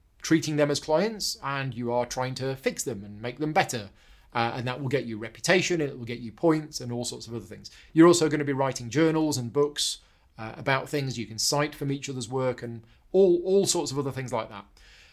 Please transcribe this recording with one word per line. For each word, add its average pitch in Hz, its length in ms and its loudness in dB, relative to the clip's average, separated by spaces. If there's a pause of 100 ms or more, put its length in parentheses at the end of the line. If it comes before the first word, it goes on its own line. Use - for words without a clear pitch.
(220)
treating 156 340 2
them 147 140 4
as 143 100 -2
clients, 196 640 0
and 135 320 -4
you 120 180 -4
are 120 140 2
trying 127 300 -4
to 131 200 -4
fix - 280 -4
them 104 200 -6
and 104 160 -14
make 120 180 -8
them 151 140 -2
better. 120 380 0 (440)
Uh, 117 200 2
and 123 120 -4
that 127 140 -4
will 139 80 -4
get 127 160 0
you 113 140 -8
reputation, 170 640 0
it 135 160 -6
will 120 80 -10
get 120 140 -8
you 113 120 -10
points 156 480 0
and 123 100 -8
all 120 140 -4
sorts 120 220 -10
of 113 80 -10
other 107 100 -8
things. - 260 -18 (220)
You're 160 140 10
also 170 240 6
gonna 147 140 0
be 139 100 -2
writing 131 340 -2
journals 156 480 2
and 120 160 -4
books, - 460 0 (400)
uh, 110 180 -10
about 135 320 0
things 135 300 -4
you 113 80 -6
can 110 120 -12
cite 147 360 0
from 139 180 -4
each 139 160 -6
other's 127 220 -8
work 131 320 -2
and 117 200 -10 (280)
all, 180 340 6
all 190 220 4
sorts 147 260 0
of 135 60 -4
other 135 140 -2
things 131 200 -8
like 110 160 -2
that. 104 160 -14 (480)